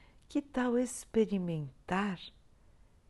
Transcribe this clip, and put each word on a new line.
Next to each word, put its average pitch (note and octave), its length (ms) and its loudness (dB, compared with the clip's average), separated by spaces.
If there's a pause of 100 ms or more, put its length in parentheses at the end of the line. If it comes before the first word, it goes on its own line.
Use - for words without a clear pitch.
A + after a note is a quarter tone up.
(280)
Que C#4+ 140 -2
tal B3 360 0
experimentar F#3 1400 0 (880)